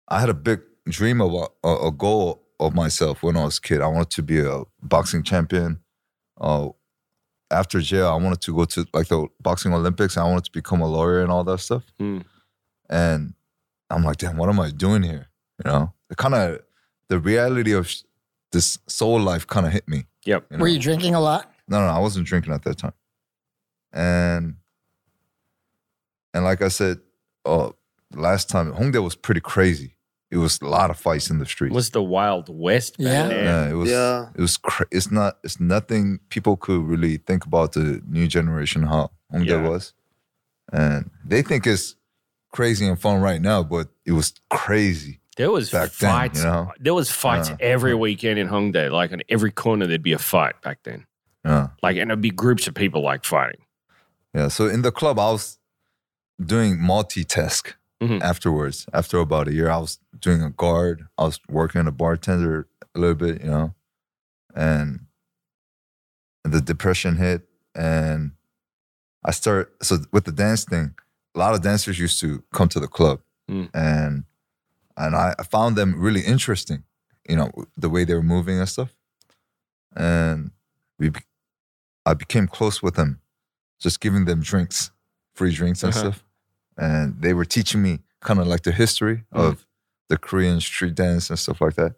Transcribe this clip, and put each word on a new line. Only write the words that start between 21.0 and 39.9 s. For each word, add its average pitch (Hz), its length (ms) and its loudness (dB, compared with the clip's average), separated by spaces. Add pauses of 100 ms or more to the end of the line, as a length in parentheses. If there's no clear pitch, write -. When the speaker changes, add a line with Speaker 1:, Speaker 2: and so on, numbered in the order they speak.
Speaker 3:
a 160 60 2
lot? 156 300 0 (160)
Speaker 1:
No, 101 120 0
no, 98 80 4
I 82 120 2
wasn't 98 280 0
drinking 85 260 -2
at 71 100 -4
that 76 140 -6
time. 76 160 -8 (1000)
And, 87 640 0 (1800)
and 87 100 0
like 92 180 2
I 98 80 4
said, 92 300 0 (460)
uh, 76 240 2 (460)
last 87 340 0
time, 82 240 0
Hongdae 120 300 2
was 85 120 -4
pretty 85 260 -2
crazy. 85 540 2 (360)
It 85 60 -2
was 80 240 2
a 71 60 -10
lot 85 220 2
of 82 80 -4
fights 78 320 -2
in 80 80 0
the 69 80 -2
streets. - 280 -4
Speaker 2:
It - 20 -2
was 123 160 0
the 113 100 0
Wild 92 480 0
West 87 480 0
back 135 80 -2
Speaker 3:
Yeah. 143 220 2
Speaker 2:
then. 104 180 0
Speaker 1:
Yeah, 80 240 2
it 78 60 -2
was, 85 160 0
Speaker 4:
Yeah. 123 440 0
Speaker 1:
it - 60 -6
was 85 160 2
cra-, - 340 -2
it's 92 200 -2
not, 104 320 0
it's - 160 -10
nothing 101 600 0 (100)
people 98 280 0
could 90 260 0
really 82 340 0
think 92 280 -2
about 80 280 2
the 76 340 0
new 82 200 0
generation, 80 560 0
how 76 280 0 (200)
Hongdae 87 140 0 (160)
Speaker 2:
Yeah. 80 80 0
Speaker 1:
was. 90 240 -6 (760)